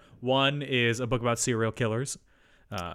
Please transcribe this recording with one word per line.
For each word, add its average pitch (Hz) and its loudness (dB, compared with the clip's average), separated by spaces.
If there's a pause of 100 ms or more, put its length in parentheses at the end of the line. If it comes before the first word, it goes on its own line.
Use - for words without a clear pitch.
(200)
One 135 0
is 120 2
a 123 -2
book 120 0
about 117 2
serial 113 2
killers. 117 -2 (540)
Uh, 87 -6